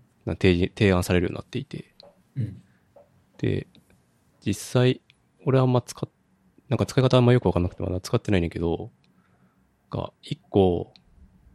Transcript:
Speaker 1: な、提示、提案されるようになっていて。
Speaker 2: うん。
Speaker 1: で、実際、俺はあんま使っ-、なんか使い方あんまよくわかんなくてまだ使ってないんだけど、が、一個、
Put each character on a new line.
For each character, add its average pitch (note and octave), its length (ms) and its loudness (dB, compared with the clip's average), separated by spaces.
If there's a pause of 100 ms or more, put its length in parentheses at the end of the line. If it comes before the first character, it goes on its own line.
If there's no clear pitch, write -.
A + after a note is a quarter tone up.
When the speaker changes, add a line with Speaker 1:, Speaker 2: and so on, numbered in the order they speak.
(260)
Speaker 1:
な、 F#2 80 -2
提 F#2 220 4
示、 F2+ 200 0
提 G2+ 160 4
案 F2+ 120 2
さ - 100 -2
れ F2+ 60 4
る F2 60 0
よ - 40 -2
う - 20 -12
に - 40 -12
な - 60 -12
っ - 40 -14
て - 140 -10
い - 60 -10
て。 - 280 -16 (420)
Speaker 2:
う C3+ 60 -6
ん。 F#2+ 200 -8 (760)
Speaker 1:
で、 G2+ 300 -4 (800)
実 G#2 80 -2
際、 B2+ 480 0 (440)
俺 C3 120 2
は C3 60 2
あ - 20 2
ん B2+ 80 0
ま B2 80 0
使 - 180 -14
っ-、 - 100 -10 (600)
な - 60 -2
ん - 20 0
か G2+ 80 0
使 - 140 -4
い B2+ 40 4
方 C3 140 4
あ - 20 6
ん B2 60 6
ま A#2+ 80 6
よ B2 80 2
く - 40 0
わ F2+ 80 2
か F2+ 60 0
ん F2 40 0
な F2+ 60 -2
く - 60 -20
て G2 80 -10
ま F#2 60 -4
だ F#2 100 -6
使 - 160 -6
っ A2+ 40 2
て - 120 -6
な G2 60 2
い F2 40 2
ん - 20 0
だ E2 60 -2
け E2 100 -10
ど、 E2+ 320 -4 (960)
が、 - 220 -8 (100)
一 - 180 -12 (100)
個、 F2+ 440 2 (600)